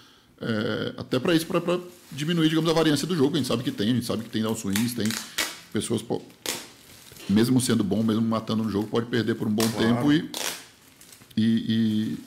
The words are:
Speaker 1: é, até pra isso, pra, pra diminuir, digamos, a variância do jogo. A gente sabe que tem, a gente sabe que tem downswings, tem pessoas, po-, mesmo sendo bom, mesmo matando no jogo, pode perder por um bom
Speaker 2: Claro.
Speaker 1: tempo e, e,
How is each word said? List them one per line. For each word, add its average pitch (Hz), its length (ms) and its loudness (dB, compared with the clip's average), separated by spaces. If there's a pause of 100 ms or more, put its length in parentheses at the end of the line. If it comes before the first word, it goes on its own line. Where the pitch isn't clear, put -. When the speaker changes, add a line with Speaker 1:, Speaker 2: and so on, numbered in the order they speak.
(400)
Speaker 1:
é, 110 560 -2
até 123 220 -2
pra 170 160 2
isso, 160 120 2
pra, 180 140 -2
pra 175 180 -2 (340)
diminuir, 156 360 2
digamos, 160 220 2
a - 20 4
variância 156 340 4
do 180 100 -2
jogo. 147 180 4
A 165 40 0
gente 120 100 0
sabe 120 140 0
que 135 100 -4
tem, 104 180 0
a 127 40 2
gente 120 120 0
sabe 104 160 -2
que - 80 -16
tem 110 120 -2
downswings, 110 520 -2
tem 107 140 -2 (640)
pessoas, 113 300 -2
po-, - 200 -6 (1080)
mesmo 120 320 4
sendo 117 220 2
bom, 101 200 0
mesmo 110 200 2
matando 110 400 0
no 110 80 -2
jogo, 101 180 0
pode 120 180 -2
perder 113 280 0
por 107 140 -2
um 107 40 2
bom 113 160 2
Speaker 2:
Claro. 113 280 2
Speaker 1:
tempo 143 160 2
e, 160 180 2 (1040)
e, 110 800 2 (100)